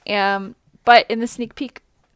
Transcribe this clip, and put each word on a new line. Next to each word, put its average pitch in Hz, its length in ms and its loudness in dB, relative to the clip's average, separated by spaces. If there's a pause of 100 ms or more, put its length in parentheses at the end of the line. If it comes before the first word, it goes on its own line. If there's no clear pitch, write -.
(120)
Um, 196 440 -4 (280)
but 240 260 6
in 226 120 -4
the 240 60 -6
sneak - 280 -12
peek, - 260 -12 (340)